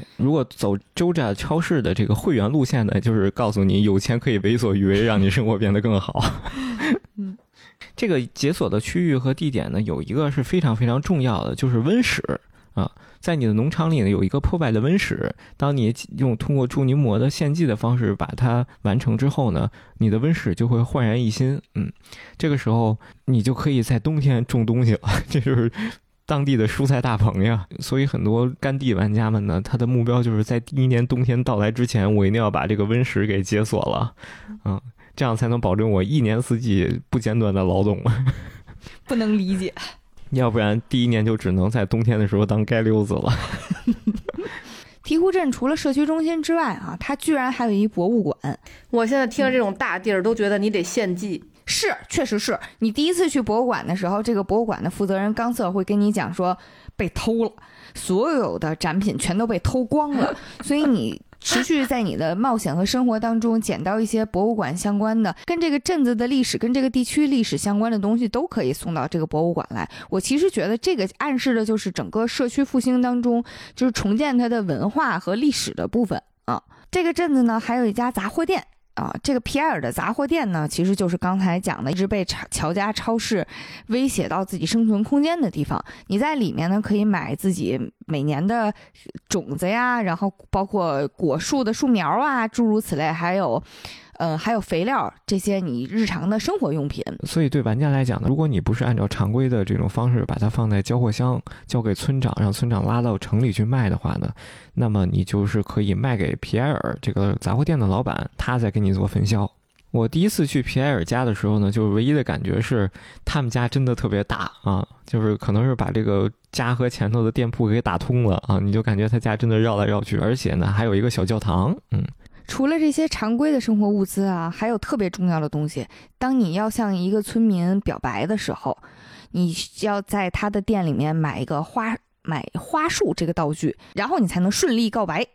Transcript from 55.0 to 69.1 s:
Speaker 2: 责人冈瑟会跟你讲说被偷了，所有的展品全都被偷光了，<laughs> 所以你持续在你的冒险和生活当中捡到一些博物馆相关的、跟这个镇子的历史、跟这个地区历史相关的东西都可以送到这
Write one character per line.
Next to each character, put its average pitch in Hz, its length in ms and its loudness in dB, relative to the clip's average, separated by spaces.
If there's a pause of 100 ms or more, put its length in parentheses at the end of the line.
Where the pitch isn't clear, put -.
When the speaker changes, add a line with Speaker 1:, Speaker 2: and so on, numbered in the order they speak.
Speaker 2:
责 190 120 0
人 202 160 0
冈 233 200 -2
瑟 208 180 -2
会 190 120 0
跟 208 180 2
你 208 100 4
讲 175 220 -2
说 180 240 0 (400)
被 196 120 0
偷 226 340 -2
了， 214 80 -2 (420)
所 208 380 0
有 196 260 0
的 160 180 -4
展 170 240 -2
品 202 180 0
全 180 200 -2
都 226 100 0
被 220 120 0
偷 254 260 0
光 294 260 0
了， 262 240 0 (100)
<laughs> - 160 -16
所 285 140 -2
以 302 80 2
你 202 360 0 (200)
持 - 240 -2
续 294 200 0
在 247 200 -2
你 165 120 -2
的 160 200 -2
冒 240 200 0
险 180 200 -2
和 180 100 0
生 247 220 0
活 220 120 0
当 226 220 0
中 226 180 0
捡 214 240 -4
到 196 160 -2
一 226 60 0
些 220 180 0
博 196 220 0
物 226 80 2
馆 175 240 -2
相 202 220 0
关 220 240 0
的、 180 120 -2 (100)
跟 339 140 -2
这 330 120 0
个 285 80 2
镇 320 260 0
子 240 100 2
的 240 120 0
历 262 160 2
史、 - 120 -2
跟 240 160 -2
这 262 80 2
个 262 80 2
地 254 160 0
区 294 220 0
历 269 160 2
史 - 160 -2
相 202 220 0
关 226 120 0
的 220 60 0
东 202 180 0
西 240 120 2
都 254 200 -2
可 214 160 -4
以 127 80 0
送 170 220 -6
到 151 140 -2
这 175 100 -4